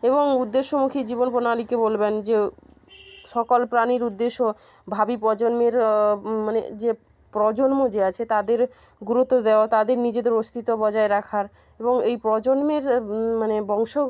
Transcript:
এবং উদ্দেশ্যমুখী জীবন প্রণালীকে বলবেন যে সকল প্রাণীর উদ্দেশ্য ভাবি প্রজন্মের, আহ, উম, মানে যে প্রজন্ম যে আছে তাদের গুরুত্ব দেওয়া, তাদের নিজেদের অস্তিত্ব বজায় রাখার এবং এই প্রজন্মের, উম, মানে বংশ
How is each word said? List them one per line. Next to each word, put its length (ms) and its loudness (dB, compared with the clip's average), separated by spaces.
এবং 380 2
উদ্দেশ্যমুখী 640 -2
জীবন 260 -2
প্রণালীকে 460 -2
বলবেন 460 0
যে 280 0
সকল 400 0
প্রাণীর 360 0
উদ্দেশ্য 520 -2
ভাবি 260 -2
প্রজন্মের, 640 0
আহ, 460 2
উম, 200 -4
মানে 140 -2
যে 320 -4
প্রজন্ম 560 2
যে 160 0
আছে 200 -2
তাদের 420 0
গুরুত্ব 360 2
দেওয়া, 260 4
তাদের 320 2
নিজেদের 340 0
অস্তিত্ব 440 -2
বজায় 320 0
রাখার 360 -2
এবং 240 0
এই 120 0
প্রজন্মের, 720 0
উম, 520 -2
মানে 200 -2
বংশ 380 -2